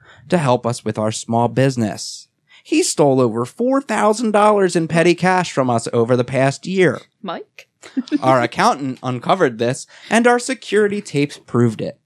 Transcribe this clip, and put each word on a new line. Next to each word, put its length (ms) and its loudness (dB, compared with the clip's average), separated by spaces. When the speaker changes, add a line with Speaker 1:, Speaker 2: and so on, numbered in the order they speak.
Speaker 1:
to 100 0
help 280 0
us 180 -6
with 140 -4
our 140 0
small 360 -2
business. 800 -2
He 200 0
stole 400 2
over 240 0
four 340 -2
thousand 520 0
dollars 440 2
in 100 -2
petty 280 2
cash 360 0
from 200 0
us 240 0
over 200 2
the 100 0
past 420 -2
year. 340 0
Speaker 2:
Mike? 460 -12
Speaker 1:
<laughs> 240 -4
Our 220 4
accountant 600 -2
uncovered 560 0
this, 280 -2
and 160 4
our 140 4
security 600 -2
tapes 380 -4
proved 420 0
it. 260 -10